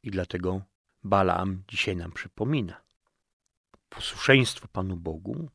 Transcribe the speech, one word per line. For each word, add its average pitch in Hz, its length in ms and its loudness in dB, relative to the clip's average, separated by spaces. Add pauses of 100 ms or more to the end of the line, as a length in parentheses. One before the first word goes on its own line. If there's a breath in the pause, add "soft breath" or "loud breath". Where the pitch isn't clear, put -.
I 104 80 -8
dlatego 92 500 -2 (420)
Balaam 95 640 4
dzisiaj - 280 -2
nam 85 160 -8
przypomina. 110 680 -4 (1080)
Posłuszeństwo - 800 2
Panu 95 300 -4
Bogu 92 580 -6